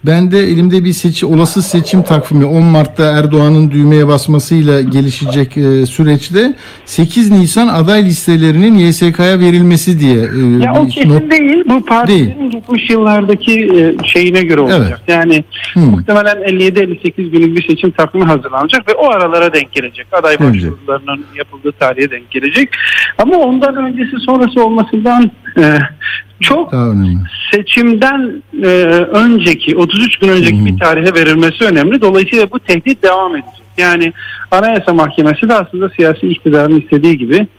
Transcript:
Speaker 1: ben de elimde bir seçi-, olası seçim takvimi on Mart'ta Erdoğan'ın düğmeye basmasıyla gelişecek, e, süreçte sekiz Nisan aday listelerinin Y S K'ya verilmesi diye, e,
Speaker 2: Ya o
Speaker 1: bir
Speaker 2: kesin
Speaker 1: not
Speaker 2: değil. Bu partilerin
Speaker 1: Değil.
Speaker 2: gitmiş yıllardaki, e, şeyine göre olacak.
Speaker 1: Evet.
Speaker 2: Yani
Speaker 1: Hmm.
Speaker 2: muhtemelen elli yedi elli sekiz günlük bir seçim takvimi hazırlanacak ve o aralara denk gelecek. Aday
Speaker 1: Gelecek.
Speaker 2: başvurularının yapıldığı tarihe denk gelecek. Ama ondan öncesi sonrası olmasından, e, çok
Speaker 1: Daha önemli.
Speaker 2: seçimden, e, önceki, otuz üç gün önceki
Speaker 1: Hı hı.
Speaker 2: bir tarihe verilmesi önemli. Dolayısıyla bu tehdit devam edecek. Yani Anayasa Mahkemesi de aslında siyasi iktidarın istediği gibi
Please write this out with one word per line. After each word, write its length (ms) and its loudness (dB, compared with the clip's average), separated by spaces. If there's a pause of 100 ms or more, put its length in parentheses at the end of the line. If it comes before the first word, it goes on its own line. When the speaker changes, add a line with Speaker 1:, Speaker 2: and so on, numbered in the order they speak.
Speaker 1:
ben 240 2
de 80 2
elimde 460 2
bir 80 0
seçi-, 340 -2
olası 360 0
seçim 400 0
takvimi 420 0
on 180 2
Mart'ta 420 2 (140)
Erdoğan'ın 520 2
düğmeye 380 4
basmasıyla 720 0
gelişecek, 760 -2
e, 300 2
süreçte 680 0 (300)
sekiz 460 0
Nisan 380 2
aday 360 2
listelerinin 760 2
Y 140 4
S 200 0
K'ya 280 0
verilmesi 600 2
diye, 160 2
e, 480 0
Speaker 2:
Ya 100 -2
o 120 2
Speaker 1:
bir 40 -4
Speaker 2:
kesin 200 0
Speaker 1:
not 200 2
Speaker 2:
değil. 360 2
Bu 180 0
partilerin 560 0
Speaker 1:
Değil. 100 -4
Speaker 2:
gitmiş 400 -6
yıllardaki, 640 0 (500)
e, 60 -6
şeyine 340 0
göre 180 0
olacak. 480 0
Speaker 1:
Evet. 100 0
Speaker 2:
Yani 260 0 (280)
Speaker 1:
Hmm. 100 2
Speaker 2:
muhtemelen 640 2
elli 180 -2
yedi 180 0
elli 220 -4
sekiz 280 -6
günlük 260 2
bir 100 -4
seçim 240 -2
takvimi 340 -2
hazırlanacak 640 -2
ve 60 0
o 160 0
aralara 440 0
denk 180 -4
gelecek. 400 -10
Aday 260 0
Speaker 1:
Gelecek. 340 0
Speaker 2:
başvurularının 520 -8 (120)
yapıldığı 360 -10
tarihe 380 -4
denk 200 -18
gelecek. 380 -4 (500)
Ama 180 0
ondan 400 0
öncesi 400 -6 (100)
sonrası 380 0
olmasından, 680 0 (280)
e, 200 2 (640)
çok 320 -2
Speaker 1:
Daha 180 -2
önemli. 280 0 (360)
Speaker 2:
seçimden, 880 -2 (200)
e, 40 0 (460)
önceki, 640 2
otuz 300 0
üç 100 -4
gün 120 0
önceki 300 2
Speaker 1:
Hı 40 2
hı. 40 2
Speaker 2:
bir 120 -2
tarihe 360 0
verilmesi 500 0
önemli. 360 2
Dolayısıyla 500 0
bu 80 -8
tehdit 440 -2
devam 340 0
edecek. 260 -14 (160)
Yani 340 0 (380)
Anayasa 440 0
Mahkemesi 540 0
de 60 2
aslında 340 -4
siyasi 400 -2
iktidarın 520 0
istediği 380 0
gibi 280 -2 (120)